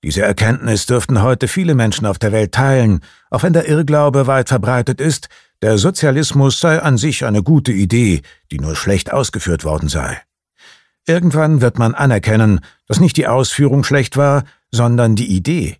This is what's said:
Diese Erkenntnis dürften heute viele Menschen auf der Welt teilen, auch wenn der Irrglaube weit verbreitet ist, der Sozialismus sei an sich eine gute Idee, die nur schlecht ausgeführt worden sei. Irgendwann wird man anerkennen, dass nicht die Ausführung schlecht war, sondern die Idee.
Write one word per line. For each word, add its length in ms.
Diese 200
Erkenntnis 640
dürften 340
heute 260
viele 280
Menschen 320
auf 100
der 140
Welt 200
teilen, 500
auch 140
wenn 100
der 160
Irrglaube 560
weit 240
verbreitet 500
ist, 300
der 160
Sozialismus 840
sei 220
an 160
sich 280
eine 180
gute 280
Idee, 500
die 80
nur 160
schlecht 380
ausgeführt 500
worden 260
sei. 300
Irgendwann 560
wird 160
man 160
anerkennen, 680
dass 120
nicht 160
die 120
Ausführung 560
schlecht 340
war, 260
sondern 440
die 120
Idee. 520